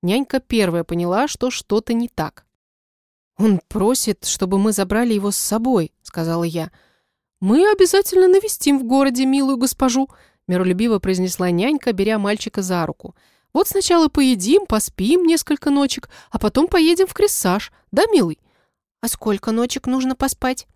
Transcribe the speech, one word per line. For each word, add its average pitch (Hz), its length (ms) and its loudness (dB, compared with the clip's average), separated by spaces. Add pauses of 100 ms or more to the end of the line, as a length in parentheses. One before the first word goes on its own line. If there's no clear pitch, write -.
Нянька 247 400 -2
первая 175 420 -2
поняла, 175 460 -2
что - 200 -4
что-то 220 440 -4
не 233 160 -2
так. - 360 -10 (920)
«Он 196 320 2
просит, 220 560 -2
чтобы 190 320 -2
мы 208 160 2
забрали 214 400 -2
его 202 180 -2
с - 60 -4
собой», 220 640 -2
сказала 165 420 -4
я. 165 280 -6 (680)
«Мы 285 320 4
обязательно 381 560 4
навестим 370 520 2
в 269 40 -6
городе 262 420 2
милую 269 300 0
госпожу», 262 540 -2 (400)
миролюбиво 185 500 0
произнесла 185 520 -2
нянька, 240 420 0
беря 208 260 0
мальчика 208 420 -4
за 180 240 -2
руку. - 300 -12 (380)
«Вот 339 160 0
сначала 339 400 2
поедим, 262 560 2
поспим 247 600 0
несколько 320 440 0
ночек, 277 400 -2 (220)
а - 60 -6
потом 262 300 0
поедем 349 400 4
в - 60 -14
Крессаж. 208 580 -2 (220)
Да, 262 180 4
милый?» 190 280 2 (640)
«А 233 60 -6
сколько 214 440 -4
ночек 240 360 -4
нужно 254 280 -2
поспать?» - 600 -6